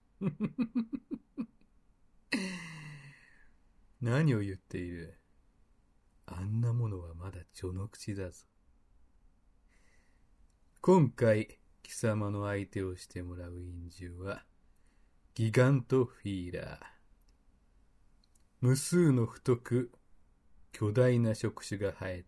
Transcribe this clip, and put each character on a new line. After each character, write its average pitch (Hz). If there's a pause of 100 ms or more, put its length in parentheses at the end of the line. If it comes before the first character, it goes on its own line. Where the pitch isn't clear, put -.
(200)
<laughs> 226 (2500)
何 127
を 107
言 98
っ -
て -
い 87
る？ 85 (1080)
あ 87
ん 107
な 120
も 117
の 95
は 82
ま 87
だ 90 (120)
序 90
の 98
口 -
だ 92
ぞ。 - (2250)
今 175
回、 110 (240)
貴 -
様 107
の 101
相 98
手 98
を 92
し -
て 90
も 87
ら 87
う 87
陰 87
獣 90
は、 98 (880)
ギ 113
ガ 127
ン 135
ト 131
フ -
ィ 95
ー 85
ラ -
ー。 - (1800)
無 127
数 170
の 120
太 -
く、 123 (800)
巨 104
大 123
な 113
触 -
手 104
が 98
生 95
え 92